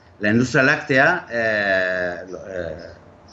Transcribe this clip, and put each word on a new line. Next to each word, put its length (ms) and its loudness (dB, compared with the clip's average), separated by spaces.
La 120 0
industria 320 4
láctea, 680 2
eh, 840 0
lo, 100 -10
eh, 360 -8